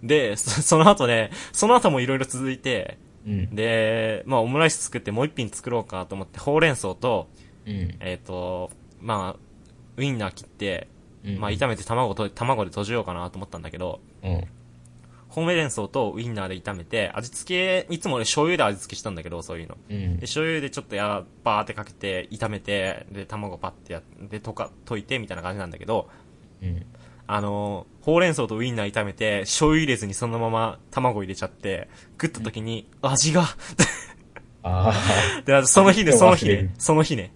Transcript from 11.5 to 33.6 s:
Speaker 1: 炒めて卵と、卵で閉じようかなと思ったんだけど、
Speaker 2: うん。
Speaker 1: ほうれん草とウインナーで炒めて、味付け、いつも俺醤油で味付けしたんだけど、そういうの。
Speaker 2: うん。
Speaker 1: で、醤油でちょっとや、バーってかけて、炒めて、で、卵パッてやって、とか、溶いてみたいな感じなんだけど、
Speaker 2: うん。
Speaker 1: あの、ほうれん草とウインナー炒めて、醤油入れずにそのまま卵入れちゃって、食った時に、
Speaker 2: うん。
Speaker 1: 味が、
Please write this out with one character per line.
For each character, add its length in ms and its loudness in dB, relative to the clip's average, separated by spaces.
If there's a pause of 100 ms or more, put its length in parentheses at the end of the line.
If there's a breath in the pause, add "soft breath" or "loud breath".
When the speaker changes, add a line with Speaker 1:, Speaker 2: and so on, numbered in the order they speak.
Speaker 1:
炒 160 -2
め 100 -2
て 80 -12
卵 300 -2
と、 140 -4
卵 360 -2
で 60 -10
閉 140 -4
じ 80 -6
よ 80 -2
う 40 -4
か 100 -8
な 160 -8
と 80 -14
思 80 -12
っ 20 -20
た 100 -14
ん 40 -14
だ 80 -12
け 80 -14
ど、 220 -8 (220)
Speaker 2:
う 60 -4
ん。 160 -2 (840 soft breath)
Speaker 1:
ほ 160 -4
う 80 0
れ 120 2
ん 40 -4
草 200 -6
と 260 -2
ウ 60 -8
イ 80 -6
ン 60 -6
ナ 120 -6
ー 20 -6
で 120 -6
炒 120 -8
め 120 -10
て、 300 -2
味 160 -8
付 580 -2
け、 40 -4
い 60 -6
つ 100 -6
も 60 0
俺 100 -2
醤 220 2
油 100 2
で 60 4
味 180 0
付 120 -14
け 40 -12
し 60 -14
た 80 -8
ん 60 -10
だ 60 -12
け 60 -10
ど、 140 -8
そ 140 -10
う 20 -10
い 60 -10
う 40 -16
の。 80 -14 (140)
Speaker 2:
う 40 -10
ん。 200 -2
Speaker 1:
で、 80 -2
醤 240 -4
油 140 -2
で 100 -6
ち 80 -8
ょ 40 -10
っ 40 -16
と 80 -12
や、 300 -2 (180)
バ 160 2
ー 60 0
っ 20 -20
て 80 -8
か 100 -10
け 80 -20
て、 380 -6
炒 180 -6
め 120 -6
て、 500 -4
で、 160 -12
卵 320 -10
パ 100 -8
ッ 40 -6
て 200 -16
や 60 -10
っ 40 -16 (260)
て、 120 -10
と 120 -10
か、 180 -8 (140)
溶 120 -6
い 60 -6
て 160 -6
み 80 -8
た 80 -10
い 20 -10
な 60 -12
感 120 -6
じ 40 -8
な 80 -8
ん 40 -12
だ 80 -16
け 60 -14
ど、 240 -2 (540 soft breath)
Speaker 2:
う 40 -6
ん。 200 -6 (400 soft breath)
Speaker 1:
あ 140 -2
の、 460 -6 (160)
ほ 140 4
う 40 6
れ 100 4
ん 20 0
草 140 0
と 100 -4
ウ 80 -2
イ 60 -4
ン 60 -6
ナ 80 -2
ー 80 -6
炒 120 -2
め 80 -8
て、 280 -2
醤 320 2
油 100 4
入 60 0
れ 80 2
ず 100 -4
に 80 -6
そ 140 -4
の 100 -4
ま 100 0
ま 300 -2 (120)
卵 320 0
入 40 -6
れ 80 -6
ち 80 -8
ゃ 40 -6
っ 40 -6
て、 380 -6 (240 soft breath)
食 160 -4
っ 20 -2
た 100 -12
時 200 -6
に、 280 -8 (140)
Speaker 2:
う 60 2
ん。 20 2
Speaker 1:
味 220 2
が、 120 6 (1160 loud breath)